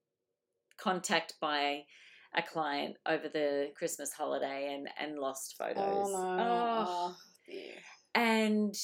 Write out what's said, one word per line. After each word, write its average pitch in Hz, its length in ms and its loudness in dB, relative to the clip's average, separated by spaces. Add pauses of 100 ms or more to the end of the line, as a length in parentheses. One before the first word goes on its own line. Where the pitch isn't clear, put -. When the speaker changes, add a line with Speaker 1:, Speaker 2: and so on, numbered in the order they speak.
(760)
Speaker 1:
contact 180 640 0
by 147 440 2 (520)
a 175 60 2
client 147 540 -2 (120)
over 156 200 0
the 143 480 0
Christmas 147 380 -6
holiday 139 600 -2
and, 139 140 -6 (120)
and 151 200 -4
lost 135 380 -4
photos. - 200 -2
Speaker 2:
Oh, 196 340 2
no. 185 280 0
Speaker 1:
Oh. 233 480 2
Speaker 2:
Oh, 175 280 -2 (320)
dear. - 260 -12 (420)
Speaker 1:
And 220 680 4